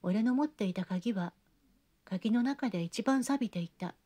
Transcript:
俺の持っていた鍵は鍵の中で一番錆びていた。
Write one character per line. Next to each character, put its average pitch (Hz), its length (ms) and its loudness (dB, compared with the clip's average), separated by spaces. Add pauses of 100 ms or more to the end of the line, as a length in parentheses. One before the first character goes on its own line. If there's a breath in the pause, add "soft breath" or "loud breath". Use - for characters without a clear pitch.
俺 185 200 2
の 247 140 2
持 294 80 4
っ 302 40 -2
て 214 180 -4
い 185 60 -2
た 185 120 -2
鍵 185 280 -2
は 180 200 -4 (720)
鍵 190 260 -2
の 240 140 4
中 269 260 0
で 170 120 -2
一 170 200 -4
番 269 220 2
錆 277 160 0
び 226 100 -2
て - 80 -6
い 170 100 -4
た。 - 380 -10